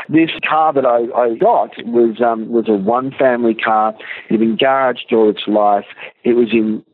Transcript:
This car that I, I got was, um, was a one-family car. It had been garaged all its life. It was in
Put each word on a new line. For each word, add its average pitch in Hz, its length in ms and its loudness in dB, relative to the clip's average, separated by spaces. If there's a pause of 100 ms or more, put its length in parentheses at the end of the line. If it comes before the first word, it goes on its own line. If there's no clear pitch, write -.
This 160 220 2 (180)
car 156 260 2
that 131 120 2
I, 120 200 2 (140)
I 120 140 0
got 131 380 0 (120)
was, 117 400 0
um, 113 280 -2
was 113 160 0
a 110 60 2
one-family 120 840 0
car. 110 380 0 (360)
It 113 40 0
had 110 60 2
been 113 160 0
garaged 135 560 0
all 113 160 4
its 101 200 -2
life. 104 380 2 (360)
It 120 120 0
was 120 180 2
in 110 420 0